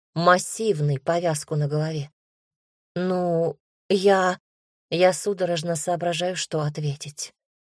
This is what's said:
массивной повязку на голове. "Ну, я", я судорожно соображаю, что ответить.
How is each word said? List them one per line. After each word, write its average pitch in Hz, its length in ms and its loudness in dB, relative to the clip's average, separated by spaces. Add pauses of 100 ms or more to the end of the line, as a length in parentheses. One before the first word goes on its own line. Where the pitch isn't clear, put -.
(140)
массивной 170 840 2
повязку 165 580 -2
на 147 120 0
голове. 151 420 -4 (840)
"Ну, 180 600 -2 (300)
я", 190 500 4 (580)
я 180 160 6
судорожно 175 640 -2
соображаю, 175 600 -2
что 160 240 -4
ответить. 147 720 -6 (400)